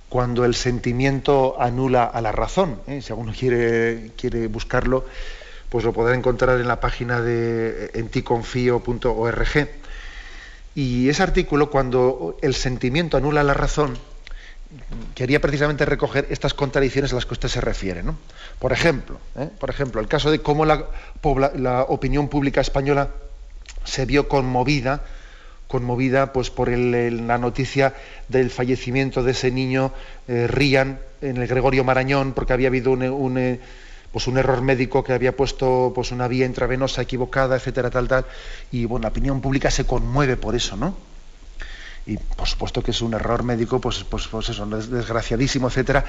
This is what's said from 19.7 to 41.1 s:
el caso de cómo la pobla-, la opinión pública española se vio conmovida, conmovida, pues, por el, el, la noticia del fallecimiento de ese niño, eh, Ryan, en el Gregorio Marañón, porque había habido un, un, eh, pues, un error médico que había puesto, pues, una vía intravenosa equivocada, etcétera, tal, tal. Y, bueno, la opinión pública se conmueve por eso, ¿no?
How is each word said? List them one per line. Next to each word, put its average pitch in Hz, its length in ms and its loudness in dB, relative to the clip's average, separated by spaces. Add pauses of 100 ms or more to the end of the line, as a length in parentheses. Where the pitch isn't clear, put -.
el 107 60 -2
caso 147 240 2
de 156 80 4
cómo 151 260 2
la 151 200 4 (360)
pobla-, 139 340 4
la 127 280 2
opinión 139 460 0
pública 139 320 2
española 139 480 2 (720)
se - 220 -2
vio 139 220 2
conmovida, 127 720 2 (680)
conmovida, 131 680 0
pues, 127 160 0
por 123 200 0
el, 123 260 2
el, 120 320 0
la 120 100 2
noticia 131 560 0 (340)
del 131 220 4
fallecimiento 127 720 0
de 127 100 2
ese 127 200 0
niño, 131 400 0 (360)
eh, 120 200 0
Ryan, 131 520 2 (220)
en 135 160 -4
el 123 100 -2
Gregorio 127 360 4
Marañón, 131 500 2
porque 127 200 0
había 127 160 4
habido 127 220 2
un, 127 120 2
un, 127 340 0
eh, 127 220 0 (520)
pues, - 140 -4
un 127 140 2
error 131 240 2
médico 131 400 2
que 131 100 0
había 123 220 2
puesto, 127 580 2
pues, 123 180 -2
una 123 160 -2
vía 127 200 2
intravenosa 127 560 0
equivocada, 127 520 0
etcétera, 123 360 -2
tal, 123 160 0
tal. 131 180 2 (460)
Y, 120 140 -2
bueno, 113 180 -2
la 110 60 -2
opinión 131 320 0
pública 135 280 2
se 123 160 0
conmueve 123 520 2
por 107 180 -2
eso, - 200 -2
¿no? 156 220 -4 (1080)